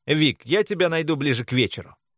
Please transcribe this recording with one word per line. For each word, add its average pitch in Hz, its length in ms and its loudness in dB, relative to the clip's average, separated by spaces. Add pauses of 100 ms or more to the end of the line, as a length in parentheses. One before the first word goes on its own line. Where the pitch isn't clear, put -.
Вик, 151 400 0
я 185 180 0
тебя 180 260 0
найду 160 260 -2
ближе 131 300 -2
к - 60 -12
вечеру". - 440 -2 (220)